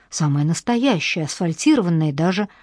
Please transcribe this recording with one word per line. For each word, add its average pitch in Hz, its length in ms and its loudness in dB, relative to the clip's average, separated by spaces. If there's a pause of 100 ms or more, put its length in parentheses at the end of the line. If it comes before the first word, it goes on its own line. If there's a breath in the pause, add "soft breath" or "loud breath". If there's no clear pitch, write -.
Самая 147 360 0
настоящая, 202 800 0
асфальтированная 170 840 0
и 147 40 -2
даже 180 360 0 (140 soft breath)